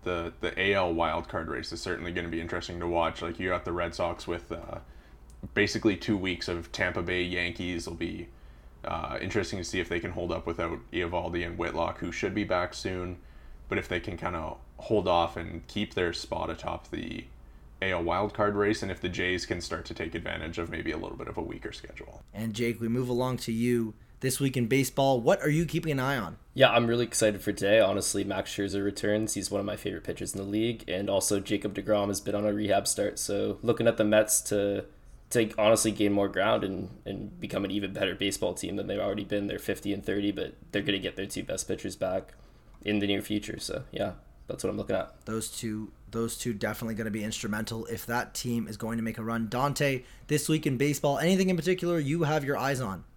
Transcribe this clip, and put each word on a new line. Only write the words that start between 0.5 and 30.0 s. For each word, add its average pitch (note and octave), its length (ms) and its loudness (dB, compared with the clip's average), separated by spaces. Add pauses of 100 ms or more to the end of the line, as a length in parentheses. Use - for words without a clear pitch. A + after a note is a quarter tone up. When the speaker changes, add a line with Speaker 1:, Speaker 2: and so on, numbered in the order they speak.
Speaker 1:
A G2 140 4
L F#2 180 2
wildcard E2 560 0
race C2+ 240 -6
is E2+ 80 -8
certainly F2 320 -4
gonna F2 160 -2
be E2 120 -2
interesting E2+ 400 -6
to E2+ 60 -2
watch. E2+ 360 2
Like, E2+ 180 -6
you F2+ 80 0
got F2+ 160 0
the F2+ 80 -2
Red E2+ 220 -2
Sox F2 320 -2
with, E2+ 260 -4
uh, - 280 -10 (760)
basically G2+ 420 4
two G#2 220 0
weeks F2+ 300 -2
of F2 220 -4
Tampa F2+ 300 0
Bay F2+ 220 0
Yankees. F2 640 -2
It'll E2+ 100 -8
be, E2+ 320 -6 (560)
uh, E2 380 -4
interesting F#2+ 360 -2
to F2+ 60 -6
see F2+ 160 -2
if E2 80 -2
they F2+ 120 0
can F2 100 -4
hold F2 220 -2
up E2 140 -4
without E2+ 340 -4 (120)
Eovaldi F2 540 -2
and E2+ 100 -8
Whitlock, E2+ 440 -2
who F#2 120 -4
should F#2+ 220 -2
be G#2 100 0
back F2+ 300 0
soon. F2+ 420 -4 (520)
But G2 100 0
if F#2 100 -4
they F2+ 100 0
can F2+ 180 -6
kinda E2+ 380 -4 (220)
hold G2 320 2
off E2+ 280 4
and E2+ 300 -8
keep - 280 -4
their F2 180 2
spot - 380 -4
atop - 400 -6
the - 340 -6 (580)
A F#2+ 80 0
L F2 140 0
wildcard G2+ 500 2
race, G2+ 280 4
and F#2+ 100 -4
if - 80 -8
the F#2 80 -2
Jays F2+ 380 0
can F2 160 -4
start E2 240 -6
to F2 80 -8
take E2 200 -6
advantage E2+ 440 -6
of E2+ 120 -4
maybe - 220 -4
a - 60 -2
little F2+ 180 -8
bit - 100 -10
of - 100 -8
a F2 60 -4
weaker - 300 -8
schedule. - 500 -16 (100)
Speaker 2:
And A2 220 -4
Jake, A#2 260 0
we A#2 60 -2
move B2 220 0
along B2 300 0
to A#2+ 140 -4
you. A#2 420 2 (260)
This C3 200 0
week C3+ 160 2
in A#2+ 100 2
baseball, C3+ 540 4
what D#3 220 4
are D3+ 80 2
you D#3+ 160 2
keeping D3+ 260 -2
an C3+ 80 0
eye C3+ 160 0
on? F#2+ 220 -6 (160)
Speaker 3:
Yeah, B2+ 160 10
I'm A#2 160 6
really A#2+ 180 4
excited G#2+ 380 2
for G2+ 100 0
today. G2+ 280 8
Honestly, G2 440 4
Max G2 260 -2
Scherzer G2 320 -2
returns. G#2 520 0
He's F#2 160 -4
one G2+ 100 0
of G2+ 60 -2
my F#2+ 100 -2
favorite - 280 -6